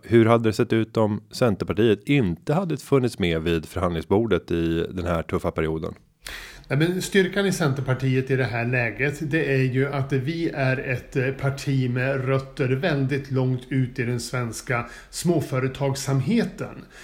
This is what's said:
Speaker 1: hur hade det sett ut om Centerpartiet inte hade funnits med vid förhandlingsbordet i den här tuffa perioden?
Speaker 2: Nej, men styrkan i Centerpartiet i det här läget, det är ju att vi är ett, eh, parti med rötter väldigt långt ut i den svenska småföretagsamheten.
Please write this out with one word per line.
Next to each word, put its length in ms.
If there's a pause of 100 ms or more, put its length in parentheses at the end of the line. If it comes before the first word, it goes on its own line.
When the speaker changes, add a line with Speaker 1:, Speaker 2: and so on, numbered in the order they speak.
Speaker 1:
hur 220
hade 240
det 40
sett 200
ut 240
om 340
Centerpartiet 720
inte 500
hade 240
funnits 420
med 240
vid 220
förhandlingsbordet 840
i 380
den 160
här 180
tuffa 280
perioden? 420 (760)
Speaker 2:
Nej, 120
men 220
styrkan 440
i 60
Centerpartiet 800
i 40
det 80
här 220
läget, 680
det 220
är 100
ju 240
att 240
vi 380
är 280
ett, 380
eh, 160
parti 580
med 360
rötter 440
väldigt 640
långt 380
ut 300
i 40
den 160
svenska 640 (240)
småföretagsamheten. 1800 (180)